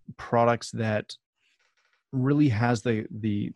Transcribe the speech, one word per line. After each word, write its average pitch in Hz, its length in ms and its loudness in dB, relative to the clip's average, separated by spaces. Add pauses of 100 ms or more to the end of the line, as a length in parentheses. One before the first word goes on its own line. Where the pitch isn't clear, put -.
(160)
products 117 540 2
that 110 460 -4 (960)
really 143 360 2
has 120 340 0
the, 113 280 -2
the, 107 460 -4